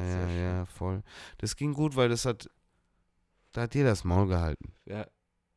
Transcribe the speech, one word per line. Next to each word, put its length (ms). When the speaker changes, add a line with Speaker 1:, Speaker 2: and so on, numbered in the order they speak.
Speaker 1:
Sehr 160
Speaker 2:
ja, 80
Speaker 1:
schön. 120
Speaker 2:
ja, 260
voll. 360
Das 180
ging 180
gut, 220
weil 120
das 160
hat, 240
da 120
hat 120
jeder 160
das 140
Maul 240
gehalten. 440
Speaker 1:
Ja. 200